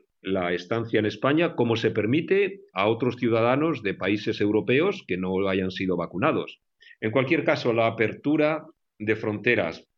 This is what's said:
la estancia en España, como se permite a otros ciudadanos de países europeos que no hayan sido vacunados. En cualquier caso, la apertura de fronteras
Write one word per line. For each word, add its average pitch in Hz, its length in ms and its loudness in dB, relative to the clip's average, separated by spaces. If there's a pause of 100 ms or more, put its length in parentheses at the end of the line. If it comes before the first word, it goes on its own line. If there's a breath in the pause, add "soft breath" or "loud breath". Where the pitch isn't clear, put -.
(220)
la 92 320 -2
estancia 113 460 -2
en 107 80 2
España, 156 480 0
como 120 200 2
se 113 140 0
permite 160 720 0 (100)
a 95 160 0
otros 117 280 0
ciudadanos 123 680 0
de 98 140 -2
países 104 440 -2
europeos 123 680 0
que 90 100 -4
no 92 320 -2
hayan 95 220 -2
sido 98 260 -2
vacunados. 113 640 -2 (400 loud breath)
En 110 80 0
cualquier 135 360 2
caso, 131 280 2
la 113 140 4
apertura 147 800 0 (320)
de 107 160 0
fronteras 104 720 -2 (100)